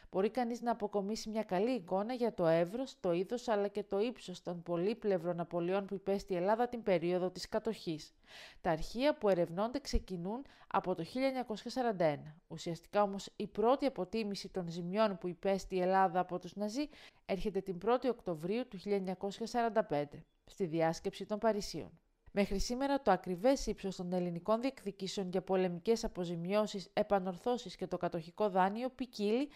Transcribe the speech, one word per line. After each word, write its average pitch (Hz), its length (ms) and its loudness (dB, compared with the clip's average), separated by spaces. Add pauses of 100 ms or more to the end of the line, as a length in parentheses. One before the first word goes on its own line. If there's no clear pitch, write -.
(100)
μπορεί 196 200 2
κανείς 233 300 -2
να 233 100 0
αποκομίσει 208 580 -2
μια 214 140 -2
καλή 208 280 2
εικόνα 202 420 0
για 233 220 0
το 175 120 2
εύρος, 175 540 2
το 180 120 2
είδος 190 360 -2
αλλά 202 200 2
και 202 140 -4
το 196 180 0
ύψος 220 420 -4
των 175 200 -6
πολύπλευρων 175 800 0
απολειών 175 460 0
που 196 80 -6
υπέστη 196 380 -2
η 180 40 0
Ελλάδα 214 320 2
την 233 140 -8
περίοδο 180 480 2
της 180 180 -10
κατοχής. 208 640 -4 (480)
Τα 180 100 0
αρχεία 240 440 2
που 214 140 0
ερευνώνται 185 500 2
ξεκινούν 196 640 -2 (220)
από 185 280 0
το 170 100 -4
χίλια 262 220 -2
εννιακόσια 240 440 -4
σαράντα 226 340 0
ένα. 147 320 0 (120)
Ουσιαστικά 170 540 -2
όμως 202 340 -2
η 208 100 -4
πρώτη 254 400 2
αποτίμηση 202 600 -4
των 175 200 -4
ζημιών 180 500 0
που 180 100 -6
υπέστη 190 460 -2
η 185 60 2
Ελλάδα 185 400 4
από 175 180 -4
τους 180 180 -12
Ναζί 214 320 -4 (380)
έρχεται 190 340 -2
την 185 180 -8
πρώτη 247 300 2
Οκτωβρίου 202 600 -4
του 202 80 -14
χίλια 202 200 -2
εννιακόσια 190 500 -4
σαράντα 226 380 0
πέντε, 147 400 -2 (220)
στη - 200 -4
διάσκεψη 165 600 0
των 214 120 -4
Παρισίων. 196 520 -2 (420)
Μέχρι 196 260 2
σήμερα 277 440 0
το 208 80 4
ακριβές 185 560 4
ύψος 196 300 -4
των 180 160 -4
ελληνικών 180 480 0
διεκδικήσεων 202 680 -4
για 180 120 0
πολεμικές 185 600 2
αποζημιώσεις, 180 880 -2
επανορθώσεις 196 840 0
και 185 100 -6
το 180 100 -4
κατοχικό 175 520 -2
δάνειο 196 400 2
ποικίλει 240 680 -2